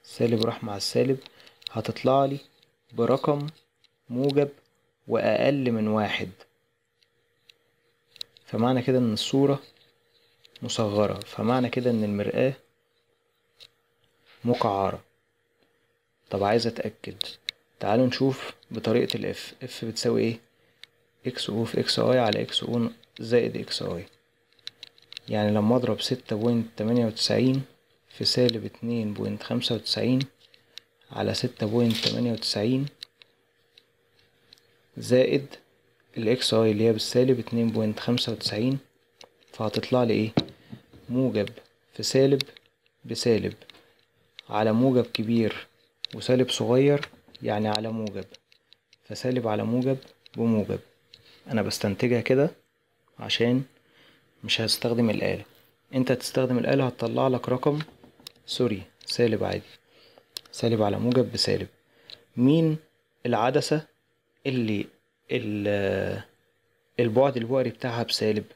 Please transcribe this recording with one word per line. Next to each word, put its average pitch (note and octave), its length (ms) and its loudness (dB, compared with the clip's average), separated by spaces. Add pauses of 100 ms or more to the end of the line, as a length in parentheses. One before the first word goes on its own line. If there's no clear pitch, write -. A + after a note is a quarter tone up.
سالب A2+ 420 0
راح A2+ 200 -4
مع G#2 120 -8
السالب، B2+ 420 0 (520)
هتطلع C3 540 0
لي C#3 140 -4 (540)
برقم C#3 540 0 (640)
موجب C#3+ 380 2 (600)
وأقل A#2+ 640 2
من G#2+ 160 0
واحد. G#2 420 -2 (2250)
فمعنى B2 360 2
كده C3 160 2
إن A#2+ 140 2
الصورة C#3 500 2 (1000)
مصغرة، G#2 520 0
فمعنى A#2 540 -2
كده B2 220 0
إن A2 140 0
المرآة G#2 480 0 (1900)
مقعرة. G2 600 0 (1300)
طب G2+ 140 -2
عايز A2+ 220 2
أتأكد، - 500 -8 (640)
تعالوا A2+ 260 4
نشوف C3 460 -2 (180)
بطريقة A#2 460 0
ال G2 180 -6
F. - 40 -12 (260)
F - 200 -12
بتساوي A2+ 360 0
إيه؟ A2+ 180 0 (880)
إكس - 240 -6
أو A2+ 140 -2
في - 160 -2
إكس - 180 0
آي A#2+ 200 4
على G#2+ 240 2
إكس - 200 -4
أو A#2 260 -2 (300)
زائد A#2 380 0
إكس - 260 -8
آي. F#2 240 -8 (1200)
يعني G#2+ 220 0
لما G#2+ 260 4
أضرب A2+ 240 0
ستة - 360 -4
بوينت A#2 300 0 (100)
تمانية A#2 300 0
وتسعين B2 560 2 (460)
في - 160 -8
سالب A#2 400 2
اتنين A2+ 500 -4
بوينت G#2 280 -6
خمسة A#2+ 320 -2
وتسعين A2 440 0 (920)
على G#2 220 -2
ستة A#2 320 -4
بوينت A2+ 300 2
تمانية A#2 360 -2
وتسعين A#2 540 -2 (2000)
زائد B2+ 500 2 (720)
ال A2 120 -2
إكس B2 260 0
آي A2 160 4
اللي G#2+ 140 2
هي A2+ 80 6
بالسالب B2 460 2
اتنين A#2 300 -2
بوينت A2 320 -2
خمسة A#2+ 320 -2
وتسعين، A#2+ 460 -2 (760)
فهتطلع A#2 520 0
لي A2 100 2
إيه؟ G#2+ 180 0 (760)
موجب A#2+ 400 0 (440)
في - 100 -10
سالب C3+ 400 4 (600)
بسالب A2 500 0 (960)
على G#2+ 220 2
موجب B2 340 4
كبير A2+ 600 0 (480)
وسالب B2+ 360 2
صغير، C3+ 580 2 (340)
يعني G#2+ 260 -2
على A2 240 -2
موجب، G#2 320 -6 (800)
فسالب B2 440 -4
على G#2+ 160 0
موجب B2+ 340 0 (380)
بموجب. G#2+ 440 0 (680)
أنا A2 140 0
بستنتجها A2+ 580 0
كده C3 300 2 (680)
عشان A#2 440 0 (840)
مش G#2+ 160 -2
هستخدم A#2 500 0
الآلة. G2 340 -2 (500)
أنت C3 160 0
هتستخدم B2 480 0
الآلة C3+ 280 2
هتطلع B2 420 -2
لك A#2+ 200 -2
رقم، C#3+ 300 0 (680)
سوري، G#2+ 360 -2 (240)
سالب A2 380 0
عادي، F#2+ 180 -4 (880)
سالب A2+ 300 0
على G2+ 160 0
موجب A#2 340 2
بسالب. G2 360 -2 (680)
مين D#3 400 4 (500)
العدسة C3 600 0 (600)
اللي A2 400 -2 (440)
ال-، G2+ 920 -2 (800)
البعد B2 360 2
البؤري A#2+ 340 -2
بتاعها A#2 320 -6
بسالب؟ G#2+ 420 -2 (120)